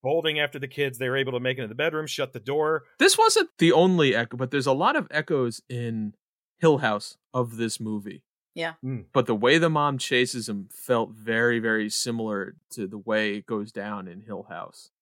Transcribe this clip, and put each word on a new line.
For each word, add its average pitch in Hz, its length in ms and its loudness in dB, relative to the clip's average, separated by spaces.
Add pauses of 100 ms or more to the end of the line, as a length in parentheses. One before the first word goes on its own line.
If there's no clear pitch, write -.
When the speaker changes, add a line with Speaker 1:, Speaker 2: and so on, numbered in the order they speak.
Speaker 1:
bolting 151 360 0
after 143 200 -4
the 135 80 -8
kids. 135 300 -4
They're 131 200 -2
able 135 160 -2
to 120 60 -2
make 127 180 -2
it 135 40 -8
into 110 80 -8
the 113 60 -12
bedroom, 156 320 -2
shut 139 260 -6
the 123 60 -10
door. 151 440 -2 (160)
Speaker 2:
This 381 180 6
wasn't 440 320 4 (100)
the 170 120 6
only 160 440 6
echo, 117 220 -2
but 127 140 -4
there's 139 160 0
a 135 60 4
lot 196 220 2
of 240 160 -2
echoes 143 580 -2
in 113 460 -6 (440)
Hill 160 200 6
House 107 380 -2 (160)
of 117 240 -2
this 113 220 -2
movie. 107 440 -8 (300)
Speaker 3:
Yeah. 160 200 -6 (100)
Speaker 1:
Mm. 127 300 -8
Speaker 2:
But 127 140 4
the 117 80 0
way 123 240 4
the 165 100 4
mom 147 280 2
chases 123 520 -2
him 101 240 -8
felt 117 380 -2
very, 113 480 0
very 110 300 0
similar 107 680 -4 (140)
to 107 160 -8
the 104 100 -10
way 107 380 -2
it 101 100 -10
goes 104 260 -6
down 101 380 -8
in 90 120 -16
Hill 107 280 -12
House. - 400 -14 (120)